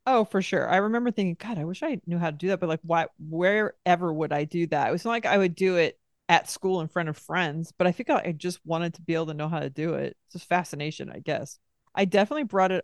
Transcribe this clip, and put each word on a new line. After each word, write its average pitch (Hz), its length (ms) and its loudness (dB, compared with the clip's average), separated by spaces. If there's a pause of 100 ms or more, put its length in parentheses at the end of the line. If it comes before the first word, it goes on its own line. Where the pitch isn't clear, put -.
Oh, 240 180 4
for 196 160 -2
sure. 165 260 -2
I 156 100 4
remember 226 340 0
thinking, 185 280 -2
"God, 214 200 -8
I 147 60 -4
wish 180 180 -6
I 294 240 -4
knew 170 100 -2
how 170 140 0
to 151 60 -8
do 175 100 -4
that," 190 120 0
but, 175 100 -2
like, 160 120 0
why, 165 240 2 (140)
wherever 180 920 2
would 156 220 -2
I 147 120 0
do 170 220 -2
that? 143 220 2
It - 20 2
was 170 140 -2
not 233 60 0
like 233 160 -2
I 202 100 4
would 185 180 4
do 185 200 2
it 165 240 2 (280)
at - 220 4
school 185 320 -2
in 160 60 -4
front 165 220 -2
of 151 80 -4
friends, 165 600 -4
but 180 80 2
I 180 60 6
think 226 180 -6
I, 285 180 4
I 175 40 -2
just 175 340 -6
wanted 170 300 -2
to 170 80 -20
be 165 100 -2
able 160 140 0
to 156 80 -6
know 151 120 -4
how 160 120 -2
to 143 100 -2
do 156 240 -4
it. 139 320 -4
It's - 80 -20
just - 160 -16
fascination, 151 640 -2
I - 80 -12
guess. - 400 -6 (340)
I 196 120 2
definitely 208 400 2
brought 190 260 2
it 185 120 0